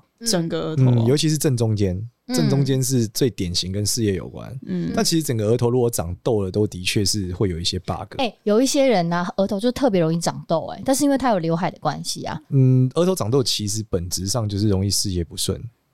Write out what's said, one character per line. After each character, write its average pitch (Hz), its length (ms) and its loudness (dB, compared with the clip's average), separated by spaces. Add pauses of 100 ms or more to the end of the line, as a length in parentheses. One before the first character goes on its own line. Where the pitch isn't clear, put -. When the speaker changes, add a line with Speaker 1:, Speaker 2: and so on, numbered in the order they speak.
(200)
Speaker 1:
嗯。 233 80 -8
Speaker 2:
整 170 220 0
个 165 100 -4
额 160 160 -4
头 131 100 4
哦。 123 120 4
Speaker 3:
嗯， 113 80 2
尤 127 100 4
其 151 140 2
是 156 80 0
正 143 180 2
中 110 200 0
间， 95 200 0 (320)
Speaker 1:
嗯。 - 80 -2
Speaker 3:
正 147 140 4
中 135 160 2
间 135 160 0
是 123 280 2
最 135 200 0
典 90 240 -6
型 90 180 -4
跟 104 140 -2
事 117 180 0
业 101 100 2
有 67 140 -6
关。 - 240 -14 (140)
Speaker 2:
嗯。 175 300 -4
Speaker 3:
但 226 100 2
其 165 100 2
实 160 60 2
整 131 160 -2
个 107 80 0
额 113 100 4
头 120 140 2
如 127 100 2
果 120 100 4
长 90 340 -4
痘 110 180 2
了， 95 80 -2
都 104 160 2
的 90 160 -6
确 98 240 0
是 92 280 -2
会 98 160 0
有 82 100 -4
一 87 40 -6
些 95 160 -2
bug。 90 380 -8
Speaker 1:
哎， 254 160 -2 (100)
有 214 160 4
一 269 60 4
些 269 220 2
人 175 260 2
啊， 175 240 -2
额 190 80 2
头 196 140 -2
就 240 120 0
特 262 180 2
别 185 120 2
容 160 100 2
易 170 80 0
长 151 280 -4
痘， 165 200 0
哎， - 160 -12
但 269 120 0
是 285 80 0
因 285 60 4
为 277 80 2
他 262 120 0
有 208 80 2
刘 165 180 0
海 170 140 -2
的 - 100 -14
关 151 240 -2
系 - 200 -8
啊。 - 260 -8
Speaker 3:
嗯， 127 460 4
额 170 100 2
头 185 80 2
长 107 160 -4
痘 131 140 2
其 104 240 -2
实 104 220 -4
本 90 200 -2
质 90 160 -4
上 107 220 -2
就 101 100 -2
是 107 120 2
容 95 140 2
易 101 60 0
事 98 220 -2
业 87 120 -2
不 - 140 -10
顺， 85 240 -4 (320)